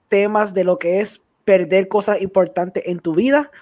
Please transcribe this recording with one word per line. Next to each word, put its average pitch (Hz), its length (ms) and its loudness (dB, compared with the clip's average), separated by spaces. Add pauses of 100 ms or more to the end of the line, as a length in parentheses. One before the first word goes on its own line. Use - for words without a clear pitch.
temas 208 460 0
de 185 100 0
lo 180 140 2
que 180 220 0
es - 220 -8 (220)
perder 185 440 2
cosas 208 340 0
importantes 185 640 -2
en 175 140 -6
tu 165 140 -4
vida. 277 360 0 (120)